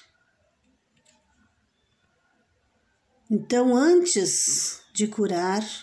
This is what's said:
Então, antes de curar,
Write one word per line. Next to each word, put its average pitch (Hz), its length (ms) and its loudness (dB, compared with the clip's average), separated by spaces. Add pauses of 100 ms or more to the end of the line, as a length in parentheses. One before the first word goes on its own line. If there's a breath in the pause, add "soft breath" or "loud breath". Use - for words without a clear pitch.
(3250)
Então, 240 460 2
antes 302 1080 0 (120)
de 214 140 -2
curar, 190 600 -2 (160)